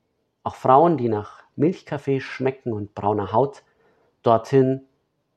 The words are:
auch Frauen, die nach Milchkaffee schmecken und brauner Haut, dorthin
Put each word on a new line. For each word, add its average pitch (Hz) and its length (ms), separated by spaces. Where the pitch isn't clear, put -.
auch 113 100
Frauen, 147 420
die 120 120
nach 104 340
Milchkaffee 139 640
schmecken 131 520
und 104 220
brauner 101 380
Haut, 131 300
dorthin 131 640